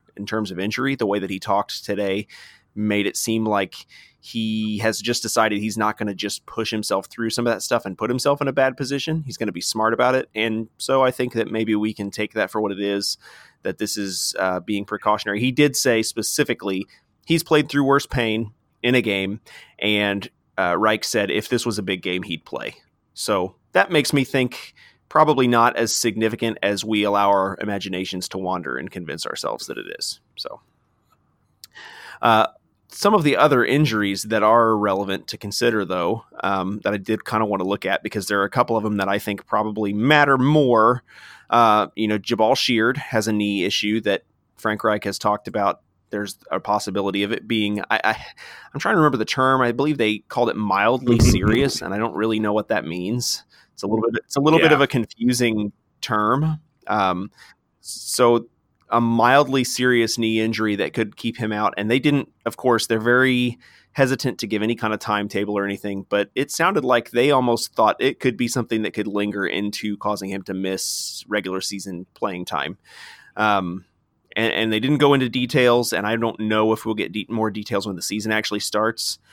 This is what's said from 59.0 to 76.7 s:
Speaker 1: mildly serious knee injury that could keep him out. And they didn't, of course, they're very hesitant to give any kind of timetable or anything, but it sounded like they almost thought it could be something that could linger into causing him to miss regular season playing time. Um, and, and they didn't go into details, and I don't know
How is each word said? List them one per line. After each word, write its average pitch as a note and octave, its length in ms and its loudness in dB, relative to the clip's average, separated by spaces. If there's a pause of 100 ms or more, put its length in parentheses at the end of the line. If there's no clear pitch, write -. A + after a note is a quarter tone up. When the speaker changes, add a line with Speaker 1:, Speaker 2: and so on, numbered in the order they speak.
Speaker 1:
mildly B2+ 640 4
serious A#2+ 540 2
knee A2+ 220 0
injury A2 380 0
that F#2+ 160 -2
could G#2+ 240 -4
keep A#2 200 -6
him A2 140 -4
out. G#2+ 240 0
And G#2 140 -2
they C3 100 4
didn't, C#3+ 320 2 (140)
of G#2+ 100 -4
course, A#2 320 2
they're A2 120 2
very B2 580 4 (360)
hesitant C3 460 0
to A2+ 80 -6
give G2+ 140 0
any A2+ 140 0
kind A2 180 -2
of G#2+ 60 -2
timetable G#2 580 -2
or G2+ 80 0
anything, G2 420 -6
but G2+ 280 0
it C#3 160 -2
sounded E3 340 0
like A#2+ 240 2
they B2+ 220 4
almost B2 420 2
thought A2 260 4
it C#3 200 0
could B2 180 0
be A#2+ 100 0
something A2+ 360 -2
that G2+ 100 -4
could G#2 140 -2
linger G2+ 380 -2
into G#2 520 -4
causing G2+ 320 -4
him G2 140 -8
to G2 100 -8
miss - 720 -6
regular F#2+ 340 -4
season F#2+ 520 -8
playing F2+ 320 -6
time. D2+ 320 -6 (580)
Um, F#2 500 0 (500)
and, A2+ 180 0
and A2 180 0
they G#2+ 80 2
didn't C3 200 2
go C#3+ 140 6
into C3 160 2
details, B2 640 2
and F#2+ 140 -2
I A2 100 0
don't A2+ 240 -2
know G#2+ 320 2